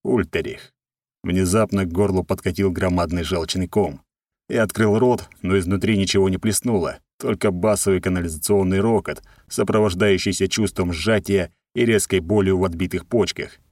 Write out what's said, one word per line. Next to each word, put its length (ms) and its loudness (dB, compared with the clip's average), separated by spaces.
Ультерих. 720 -4
Внезапно 600 0
к 60 -6
горлу 320 0
подкатил 480 -2
громадный 520 -2
желчный 440 -4
ком. 340 -2
Я 140 0
открыл 340 2
рот, 300 2
но 160 0
изнутри 400 0
ничего 320 2
не 80 -2
плеснуло, 640 -2
только 320 -2
басовый 500 0
канализационный 760 0
рокот, 420 0
сопровождающийся 1000 2
чувством 460 -2
сжатия 580 0
и 100 2
резкой 360 2
болью 360 2
в 60 0
отбитых 440 -4
почках. 520 -2